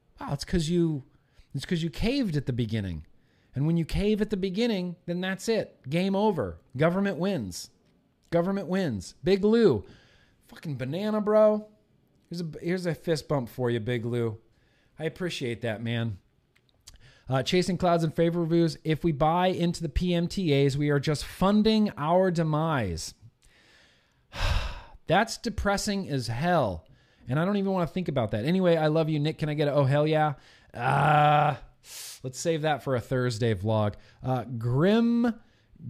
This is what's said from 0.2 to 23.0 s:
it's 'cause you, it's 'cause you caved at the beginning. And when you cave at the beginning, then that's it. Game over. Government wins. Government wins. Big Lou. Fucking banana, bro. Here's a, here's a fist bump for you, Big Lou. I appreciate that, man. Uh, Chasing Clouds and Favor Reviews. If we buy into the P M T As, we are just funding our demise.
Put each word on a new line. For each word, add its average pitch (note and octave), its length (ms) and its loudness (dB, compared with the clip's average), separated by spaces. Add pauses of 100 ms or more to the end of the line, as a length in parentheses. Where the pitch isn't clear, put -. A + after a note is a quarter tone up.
it's - 140 -6
'cause E3 240 0
you, E3 340 0 (500)
it's C#3 120 -6
'cause E3 160 -2
you E3 80 -4
caved A3+ 440 -2
at C#3+ 120 -2
the C3 80 -2
beginning. G#2 500 -4 (500)
And C#3 120 -2
when E3 100 2
you E3 80 0
cave G#3 380 0
at G#3+ 80 -2
the G3+ 80 -2
beginning, F#3 680 -2
then F3 160 -4
that's F#3+ 300 -4
it. G#3 280 -2 (120)
Game F#3 260 0
over. D#3+ 440 0 (180)
Government F3 400 0
wins. D#3 500 -4 (600)
Government F3+ 380 -2
wins. D#3 540 -4
Big F#3 220 2
Lou. G#3 400 6 (640)
Fucking - 300 -10
banana, F#3+ 440 -4
bro. G#3+ 480 4 (600)
Here's E3+ 100 -8
a, F3 60 -6 (160)
here's F3+ 240 -2
a E3 80 -2
fist D#3 340 -4
bump C3+ 220 -2
for B2+ 180 -2
you, A#2+ 120 0
Big A#2 260 -4
Lou. A#2 320 -2 (600)
I D3+ 60 -8
appreciate D#3+ 560 -6
that, A2 220 -4
man. A#2 340 -2 (1120)
Uh, C3 140 0
Chasing F3+ 340 0
Clouds E3+ 260 2
and E3 140 -2
Favor E3+ 240 2
Reviews. E3 420 2
If D#3 220 -2
we E3+ 80 2
buy D#3+ 360 2
into F3 340 -2
the E3 80 -6
P F3+ 240 0
M E3+ 120 0
T E3 280 0
As, C#3 240 4
we D3 100 0
are D3 100 2
just C#3+ 280 -2
funding G#3+ 720 2
our F3+ 320 2
demise. D#3 840 -2 (2000)